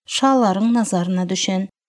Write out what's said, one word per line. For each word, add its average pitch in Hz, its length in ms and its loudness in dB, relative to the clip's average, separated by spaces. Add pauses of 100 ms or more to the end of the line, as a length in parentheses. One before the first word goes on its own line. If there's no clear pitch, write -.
шаларың 233 720 2
назарына 185 520 0
düşән. 190 440 -2 (200)